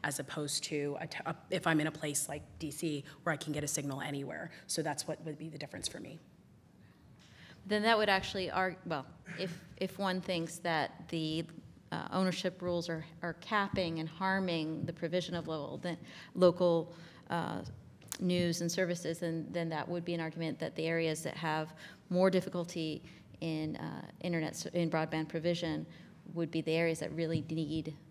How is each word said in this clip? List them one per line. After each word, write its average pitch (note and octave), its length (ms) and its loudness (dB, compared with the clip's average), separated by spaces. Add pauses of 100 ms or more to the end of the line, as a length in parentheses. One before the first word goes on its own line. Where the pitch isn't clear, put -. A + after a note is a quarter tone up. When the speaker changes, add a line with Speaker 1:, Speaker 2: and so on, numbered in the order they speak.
Speaker 1:
as D3 140 -2
opposed D3 460 -4
to C#3+ 360 -2
a D#3+ 60 -6
t-, - 180 -8
a, E3 100 -4 (160)
if F#3 160 0
I'm D#3 140 6
in D3+ 60 2
a D#3 60 -2
place - 360 -2
like D3+ 140 -8 (160)
D D#3 120 -4
C D3 340 -4 (180)
where E3 100 2
I D3 60 2
can D#3 160 -4
get D3 100 -2
a D3 40 -2
signal C#3 340 -2
anywhere. D3+ 480 -6 (160)
So - 160 -2
that's D3 260 -2
what D#3+ 160 -6
would D3+ 140 -6
be D#3+ 100 -8
the D3+ 100 -10
difference D3+ 300 -8
for - 120 -8
me. - 180 -12 (1500)
Speaker 2:
Then G#3 160 4
that A3+ 140 8
would G#3+ 120 6
actually F#3+ 420 4
arg-, F#3 260 2 (100)
well, D3 200 -2 (320)
if, E3+ 200 -2 (180)
if F#3+ 220 -2
one F#3 220 2
thinks E3 380 -2
that D#3+ 320 2 (180)
the, D#3+ 360 0 (480)
uh, - 200 -4
ownership F3+ 500 2
rules F3 260 0
are, D#3+ 160 -2 (180)
are E3+ 120 -4
capping F#3+ 640 2
and D#3+ 100 -2
harming F3 760 2
the D#3+ 80 -2
provision E3+ 420 0
of D#3+ 140 -4
local, D3 300 -4
the F3 180 -2 (380)
local, F3 580 8 (380)
uh, E3 300 0 (600)
news F3 420 2
and E3+ 100 -2
services, E3+ 480 0
then, E3 300 -2
then E3+ 180 0
that D#3 200 -2
would E3+ 160 -2
be E3+ 80 -2
an E3+ 80 0
argument D#3+ 380 -2
that D3+ 160 -4
the D#3+ 120 -2
areas E3 360 2
that - 140 -4
have D#3 360 -2 (380)
more F3+ 200 8
difficulty E3+ 720 0 (400)
in, D#3 360 -2
uh, - 260 -6 (200)
internet E3+ 280 0
s-, - 160 -6
in E3+ 240 2
broadband D#3+ 380 2
provision E3 580 0 (480)
would E3 160 0
be E3 120 2
the D#3+ 100 0
areas E3 260 4
that - 160 -4
really D#3+ 360 0
need D#3 440 -2 (160)